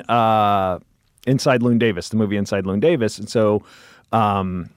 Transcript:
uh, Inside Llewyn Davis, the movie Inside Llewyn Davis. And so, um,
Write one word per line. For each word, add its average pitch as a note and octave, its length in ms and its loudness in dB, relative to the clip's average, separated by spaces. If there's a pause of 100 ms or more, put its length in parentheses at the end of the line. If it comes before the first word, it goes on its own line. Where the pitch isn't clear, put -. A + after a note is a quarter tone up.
uh, G#2+ 720 2 (480)
Inside C3 340 2
Llewyn A#2+ 160 2
Davis, G#2+ 300 0
the - 80 -6
movie G#2 220 0
Inside G2 260 -2
Llewyn F#2+ 160 -2
Davis. B2+ 400 0
And G#2+ 80 -12
so, G#2+ 360 0 (480)
um, G2 640 -2